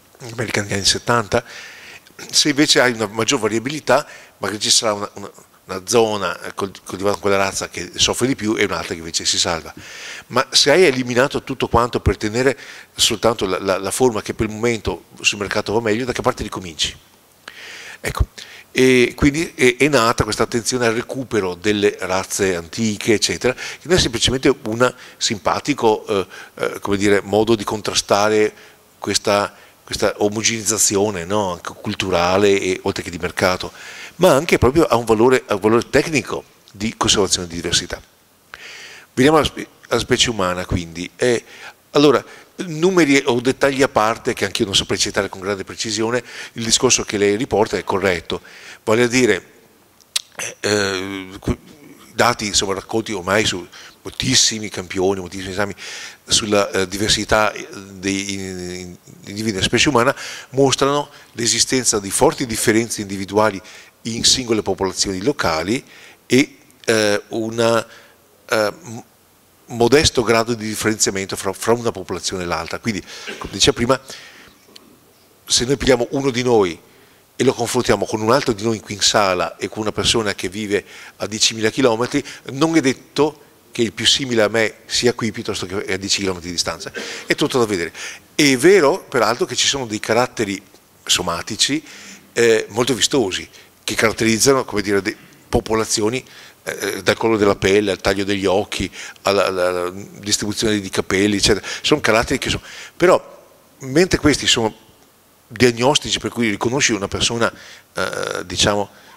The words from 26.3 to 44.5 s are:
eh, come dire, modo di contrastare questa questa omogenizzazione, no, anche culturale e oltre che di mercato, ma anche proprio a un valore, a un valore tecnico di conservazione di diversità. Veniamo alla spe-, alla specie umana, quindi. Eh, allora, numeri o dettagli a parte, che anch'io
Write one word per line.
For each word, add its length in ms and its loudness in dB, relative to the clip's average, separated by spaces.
eh, 240 -4
come 180 -2
dire, 240 2
modo 340 2
di 80 -2
contrastare 880 0
questa 560 0
questa 320 -2
omogenizzazione, 1040 0
no, 260 -2
anche 220 -10
culturale 880 2
e 220 -2
oltre 200 -4
che 60 -12
di 80 -8
mercato, 560 -2
ma 160 6
anche 260 4
proprio 280 4
a 100 4
un 80 2
valore, 420 4
a 100 -2
un 40 -2
valore 300 2
tecnico 560 -2
di 240 -6
conservazione 500 0
di 100 -12
diversità. 460 -4
Veniamo 240 4
alla 80 4
spe-, 220 -10
alla 100 0
specie 300 0
umana, 360 -2
quindi. 520 -6
Eh, 260 2
allora, 320 6
numeri 720 2
o 160 2
dettagli 400 0
a 80 4
parte, 440 0
che 120 -2
anch'io 180 -2